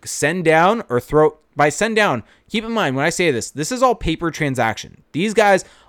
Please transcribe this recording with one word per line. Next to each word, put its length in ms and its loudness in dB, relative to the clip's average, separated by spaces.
send 400 -4
down 440 4
or 120 0
throw, 360 2
by 120 2
send 300 -2
down, 260 0
keep 160 -4
in 80 -8
mind 240 -2
when 80 -2
I 60 0
say 220 0
this, 180 -4
this 220 -8
is 120 -2
all 120 4
paper 360 -4
transaction. 800 -4
These 220 -4
guys 320 2